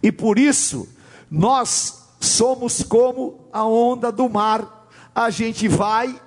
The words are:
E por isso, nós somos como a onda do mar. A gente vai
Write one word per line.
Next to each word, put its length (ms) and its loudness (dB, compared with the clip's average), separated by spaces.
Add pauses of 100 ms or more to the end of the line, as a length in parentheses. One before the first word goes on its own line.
E 80 4
por 300 0
isso, 480 0 (420)
nós 760 -2 (160)
somos 640 0
como 600 0 (100)
a 140 -2
onda 440 2
do 200 0
mar. 580 -2 (260)
A 160 0
gente 380 -4
vai 580 0